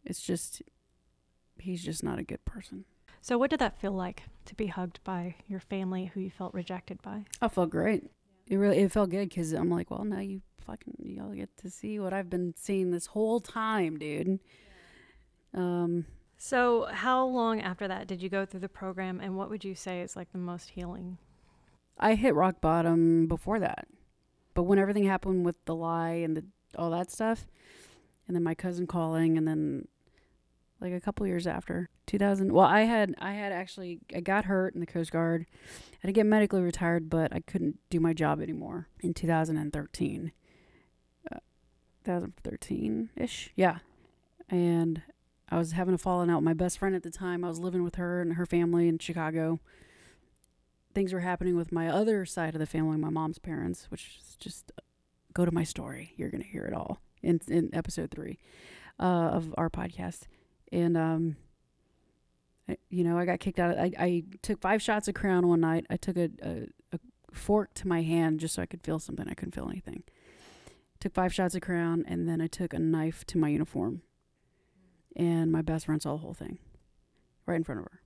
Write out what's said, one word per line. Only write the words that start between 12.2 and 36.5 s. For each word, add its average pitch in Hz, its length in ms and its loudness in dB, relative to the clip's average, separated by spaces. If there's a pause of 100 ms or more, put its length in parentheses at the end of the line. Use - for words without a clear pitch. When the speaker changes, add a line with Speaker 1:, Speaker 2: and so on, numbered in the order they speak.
Speaker 1:
been 180 260 -2
seeing 190 340 0
this 175 160 -2
whole 220 340 0
time, 214 580 -2
dude." 156 420 -2 (1120)
Um, 175 520 0 (320)
Speaker 2:
So 247 520 2
how 254 360 2
long 226 340 0
after 185 280 -6
that 190 180 -6
did 185 160 -8
you 190 80 -4
go 196 160 -2
through 190 140 -10
the 190 80 -8
program, 185 520 -8
and 190 160 -6
what 196 140 -6
would 208 140 -8
you 190 100 -8
say 180 280 -8
is, - 140 -10
like, 180 160 -12
the 185 60 -8
most 175 320 -8
healing? 180 480 -10 (800)
Speaker 1:
I 220 160 6
hit 220 200 4
rock 180 260 4
bottom 165 640 6
before 175 320 0
that. - 300 -2 (680)
But 180 80 4
when 196 160 6
everything 202 260 4
happened 190 400 2
with 175 200 0
the 165 100 -2
lie 165 380 0
and 165 240 0
the, 156 80 -4 (320)
all 170 140 -2
that 175 200 -2
stuff, 220 360 -2 (800)
and 175 100 -2
then 170 80 2
my 160 100 0
cousin 180 320 -4
calling, 160 500 2
and 156 120 2
then, 156 400 -2 (920)
like, 180 120 -6
a 180 80 -4
couple 202 260 -4
years 180 200 0
after, 175 420 -4 (180)
two 208 120 0
thousand, 196 340 4
well, 175 140 10
I 208 160 8
had, 220 360 4
I 190 140 -6
had 202 180 -4
actually, 180 480 -8 (160)
I 180 60 -2
got 196 240 2
hurt 190 300 2
in 170 60 -4
the 175 60 -2
Coast 165 240 -4
Guard. 165 400 2
I - 520 -20
had 180 60 -2
to 196 40 0
get 214 140 6
medically 208 360 6